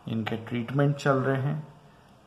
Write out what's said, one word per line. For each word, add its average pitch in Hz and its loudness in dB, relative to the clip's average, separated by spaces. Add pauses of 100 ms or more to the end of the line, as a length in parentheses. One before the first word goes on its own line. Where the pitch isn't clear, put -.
इनके 113 -2
treatment 127 0
चल 139 2
रहे 131 0
हैं 151 -4 (580)